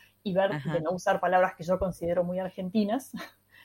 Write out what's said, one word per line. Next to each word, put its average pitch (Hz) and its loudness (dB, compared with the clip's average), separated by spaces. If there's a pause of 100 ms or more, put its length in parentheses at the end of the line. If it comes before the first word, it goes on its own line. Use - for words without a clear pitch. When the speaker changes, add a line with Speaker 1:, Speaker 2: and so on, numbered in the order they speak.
(240)
Speaker 1:
y 196 -4
ver 190 4
Speaker 2:
Ajá. 151 -4
Speaker 1:
de 131 0
no 165 -2
usar 185 0
palabras 185 4
que 170 -14
yo 175 0
considero 175 -2
muy 180 -4
argentinas. 202 -2
<laughs> - -14 (260)